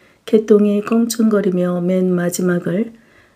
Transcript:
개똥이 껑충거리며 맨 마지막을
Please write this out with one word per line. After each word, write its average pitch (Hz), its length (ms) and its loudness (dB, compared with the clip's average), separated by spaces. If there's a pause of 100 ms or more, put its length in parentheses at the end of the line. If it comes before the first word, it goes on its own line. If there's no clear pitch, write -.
(260)
개똥이 208 560 2
껑충거리며 202 1000 0
맨 185 320 0
마지막을 175 800 -2 (440)